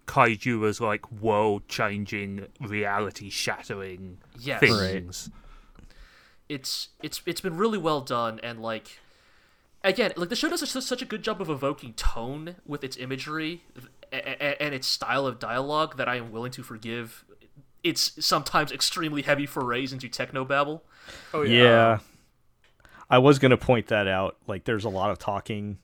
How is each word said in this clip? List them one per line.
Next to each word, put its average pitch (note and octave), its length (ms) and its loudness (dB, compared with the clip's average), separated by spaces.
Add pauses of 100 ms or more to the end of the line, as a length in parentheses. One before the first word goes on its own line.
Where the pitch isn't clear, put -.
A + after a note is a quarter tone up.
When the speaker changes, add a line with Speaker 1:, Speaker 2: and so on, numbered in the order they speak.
Speaker 1:
kaiju A#2 600 2
as, G#2 120 -2
like, G#2+ 300 -2
world-changing, G#2 1400 -2 (140)
reality-shattering G2+ 1600 -6 (200)
Speaker 2:
Yes. A#2+ 240 -4
Speaker 3:
Right. A#2+ 80 8
Speaker 1:
things. F#2 600 -2 (1160)
Speaker 2:
It's, - 400 -8 (140)
it's, D3+ 240 -8
it's E3+ 140 -4
been E3+ 160 -4
really G#3+ 220 2
well D#3 220 0
done, A#2 420 -2
and, A#2 200 -10
like, A2+ 380 -8 (800)
again, G3 340 2
like, E3+ 120 -4
the A3+ 80 -4
show D#4 120 0
does E4+ 200 -2
such, C4 160 -4
such B3+ 180 -4
a - 20 -8
good - 180 -8
job G#3+ 200 -4
of D#3+ 80 -4
evoking C#3 440 -4
tone D3 720 0
with C#3+ 200 -8
its C3 120 -10
imagery D3+ 640 -6 (500)
a-, C3 40 -6
a-, C#3 460 -4
and C#3+ 120 -2
its B2+ 120 -6
style C3 400 0
of A#2 140 -4
dialogue C#3 560 -2
that B2 120 -2
I B2 80 0
am A#2 140 -8
willing A#2+ 220 -6
to B2+ 100 -12
forgive A2+ 640 -10 (580)
its - 300 2 (120)
sometimes D3+ 480 2
extremely D3+ 500 -2
heavy C#3+ 240 2
forays C3 460 -2
into B2+ 160 -10
technobabble. C#3 760 -2 (520)
Speaker 4:
Oh, D#3 80 0
yeah. A#2+ 200 8
Speaker 3:
Yeah. A2+ 360 8 (1080)
I B2+ 100 8
was C3+ 200 10
gonna B2 180 6
point A#2 320 2
that G#2 200 2
out. F#2+ 280 0 (120)
Like, F#2+ 160 -6
there's G#2+ 200 -2
a A2 40 -2
lot F#2+ 220 0
of F2+ 100 -4
talking. G#2 640 -6